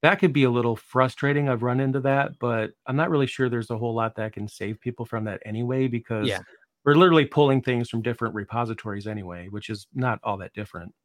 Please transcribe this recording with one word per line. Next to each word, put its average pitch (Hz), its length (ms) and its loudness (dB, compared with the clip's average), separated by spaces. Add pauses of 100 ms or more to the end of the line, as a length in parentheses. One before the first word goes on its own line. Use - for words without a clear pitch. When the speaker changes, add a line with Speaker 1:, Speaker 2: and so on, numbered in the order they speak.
Speaker 1:
That 190 160 4
could 170 140 4
be 139 100 4
a 123 80 4
little 117 260 0
frustrating. 139 720 0
I've 120 140 0
run 123 160 2
into 135 220 0
that, 139 380 0
but 113 320 -2 (160)
I'm 127 100 -4
not 165 120 0
really 139 180 2
sure 127 220 -2
there's 117 220 -4
a 113 80 -4
whole 117 160 -4
lot 113 200 -2
that 110 180 -6
can 104 140 -8
save 107 340 -8
people 120 240 -8
from 110 200 -6
that 101 200 -8
anyway, 120 420 -2
because 117 320 -4
Speaker 2:
Yeah. 104 240 -2 (420)
Speaker 1:
we're 143 100 6
literally 165 300 8
pulling 135 380 4
things 120 260 -2
from 113 140 -4
different 117 320 -4
repositories 107 720 -6
anyway, 92 420 -10
which 104 200 -10
is 107 240 -8
not 127 300 -2
all 104 140 -4
that 95 160 -14
different. 92 400 -12 (120)